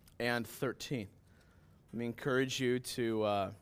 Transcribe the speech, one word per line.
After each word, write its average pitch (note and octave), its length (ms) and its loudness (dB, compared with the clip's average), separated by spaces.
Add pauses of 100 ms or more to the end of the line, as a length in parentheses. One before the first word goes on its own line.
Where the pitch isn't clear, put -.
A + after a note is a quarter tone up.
(200)
and A#2+ 280 0
thirteen. A#2+ 600 -4 (880)
Let A2+ 60 -6
me A#2+ 80 -2
encourage C3 520 0
you B2+ 200 2
to, A2+ 440 0
uh, G2+ 280 2 (100)